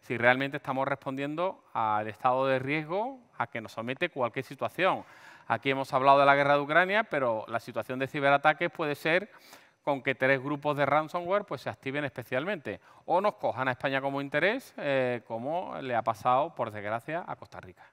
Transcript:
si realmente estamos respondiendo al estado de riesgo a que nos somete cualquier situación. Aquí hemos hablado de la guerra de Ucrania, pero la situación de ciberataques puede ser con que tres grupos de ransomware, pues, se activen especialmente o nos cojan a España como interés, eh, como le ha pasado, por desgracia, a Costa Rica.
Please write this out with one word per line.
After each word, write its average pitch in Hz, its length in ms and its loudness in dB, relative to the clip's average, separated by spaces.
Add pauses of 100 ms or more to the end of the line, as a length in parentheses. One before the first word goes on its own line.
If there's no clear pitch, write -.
si 123 160 -6
realmente 131 400 2
estamos 135 300 -4
respondiendo 143 840 -6
al 107 360 -2
estado 131 400 0
de 131 100 2
riesgo 160 640 -4 (180)
a 120 80 -2
que 117 160 -10
nos 104 120 -14
somete 131 360 -4
cualquier 127 340 -2
situación. 135 640 -2 (420)
Aquí 117 220 0
hemos 135 240 -2
hablado 139 240 8
de 143 80 6
la 139 80 8
guerra 143 220 4
de 143 60 2
Ucrania, 180 420 2
pero 123 440 -2
la 113 120 -4
situación 123 400 -6
de 135 80 -2
ciberataques 151 640 2
puede 147 240 -4
ser 180 340 -2 (540)
con 139 180 -2
que 135 140 0
tres 131 260 4
grupos 143 360 -2
de 143 100 4
ransomware, 175 580 0
pues, 147 160 -10
se - 80 -6
activen 135 360 -6
especialmente 131 760 -6 (260)
o 175 160 2
nos 208 140 0
cojan 123 320 -2
a 127 60 0
España 135 280 -2
como 139 180 -4
interés, 151 580 -2
eh, 131 500 0
como 127 520 -6
le 131 140 -6
ha 113 80 0
pasado, 127 540 0
por 117 160 -4
desgracia, 110 560 -6
a - 80 -10
Costa 90 260 -20
Rica. - 320 -20